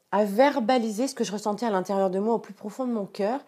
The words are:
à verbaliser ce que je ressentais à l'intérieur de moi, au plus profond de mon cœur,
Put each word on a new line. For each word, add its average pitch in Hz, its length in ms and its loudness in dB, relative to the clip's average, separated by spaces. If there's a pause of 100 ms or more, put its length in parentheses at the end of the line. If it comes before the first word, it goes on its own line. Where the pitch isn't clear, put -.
(120)
à 208 120 4
verbaliser 233 880 2
ce - 40 -10
que 226 120 -2
je 185 80 -8
ressentais 208 320 -4
à 226 60 0
l'intérieur 190 380 2
de 185 100 -2
moi, 220 160 0
au - 40 0
plus 208 140 -16
profond 233 340 -8
de 240 60 -2
mon 208 120 -4
cœur, 226 420 -4